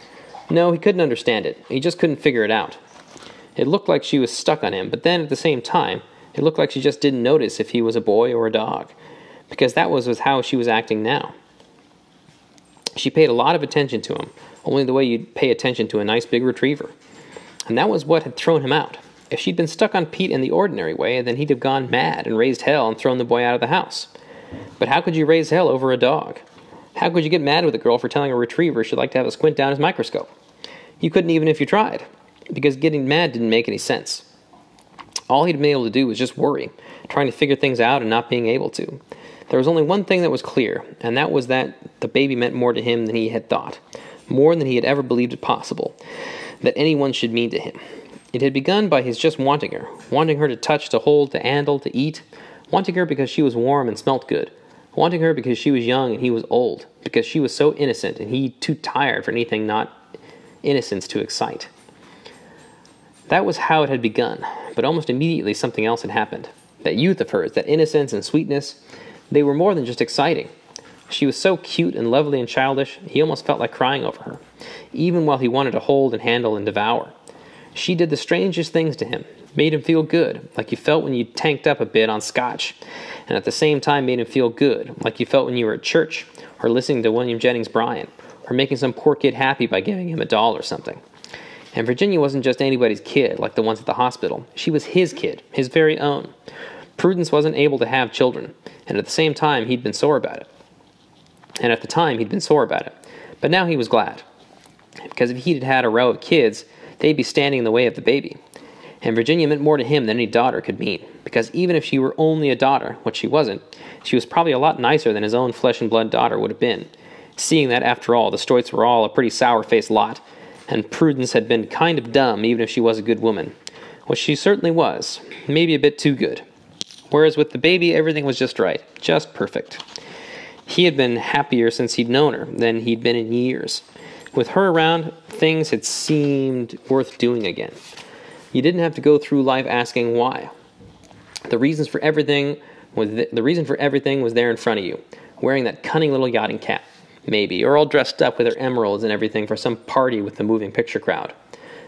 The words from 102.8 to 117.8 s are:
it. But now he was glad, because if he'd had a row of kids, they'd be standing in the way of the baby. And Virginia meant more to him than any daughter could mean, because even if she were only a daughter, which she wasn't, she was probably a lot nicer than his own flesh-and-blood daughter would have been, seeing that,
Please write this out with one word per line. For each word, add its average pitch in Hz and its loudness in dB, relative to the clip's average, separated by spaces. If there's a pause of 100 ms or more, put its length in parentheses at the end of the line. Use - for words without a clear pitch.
it. - -18 (460)
But 131 0
now 180 2
he 165 0
was 120 -2
glad, 107 0 (800)
because - -2
if 127 -6
he'd 135 -2
had 131 2
a 117 4
row 120 4
of 98 -2
kids, 123 2 (340)
they'd 151 2
be 127 -2
standing 143 0
in 117 -2
the 110 0
way 120 4
of 117 -2
the - -12
baby. 131 0 (640)
And 113 0
Virginia 151 2
meant 147 0
more 151 4
to 131 0
him 135 0
than 107 0
any 120 0
daughter 117 2
could 110 -6
mean, 95 -6 (200)
because 117 -2
even 175 0
if 151 0
she 139 -2
were 131 0
only 156 2
a 123 0
daughter, 131 0
which - -6
she - -6
wasn't, 127 0 (440)
she - -4
was 120 2
probably 170 0
a 127 2
lot 156 2
nicer 123 2
than 104 -2
his 107 -2
own 123 0
flesh-and-blood 113 0
daughter 117 2
would 107 -2
have - -6
been, 110 0 (480)
seeing 151 2
that, 123 2